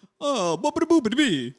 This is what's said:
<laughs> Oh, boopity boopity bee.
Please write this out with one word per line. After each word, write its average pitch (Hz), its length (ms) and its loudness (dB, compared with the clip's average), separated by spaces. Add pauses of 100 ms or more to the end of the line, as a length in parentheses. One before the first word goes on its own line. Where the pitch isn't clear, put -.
<laughs> - 200 -20
Oh, 208 420 -2
boopity 302 240 -2
boopity 277 300 2
bee. 156 420 0